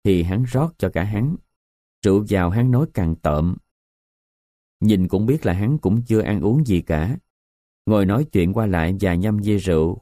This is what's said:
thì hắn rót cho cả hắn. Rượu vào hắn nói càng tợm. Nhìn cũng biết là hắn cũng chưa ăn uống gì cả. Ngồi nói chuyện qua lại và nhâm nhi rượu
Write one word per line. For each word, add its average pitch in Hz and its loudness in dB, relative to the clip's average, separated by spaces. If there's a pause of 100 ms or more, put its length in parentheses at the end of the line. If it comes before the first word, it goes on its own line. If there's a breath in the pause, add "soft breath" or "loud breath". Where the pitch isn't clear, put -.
thì 92 2
hắn 95 -2
rót 131 -2
cho 92 -2
cả 85 -2
hắn. 107 -2 (680)
Rượu 101 4
vào 92 0
hắn 120 2
nói 127 2
càng 82 -2
tợm. 78 -2 (1200)
Nhìn 104 2
cũng 95 -2
biết 139 0
là 95 0
hắn 104 -2
cũng 107 0
chưa 113 0
ăn 104 -2
uống 123 2
gì 95 0
cả. 85 -2 (680)
Ngồi 104 2
nói 104 0
chuyện 95 0
qua 113 0
lại 90 0
và 95 0
nhâm 104 0
nhi 104 0
rượu 85 0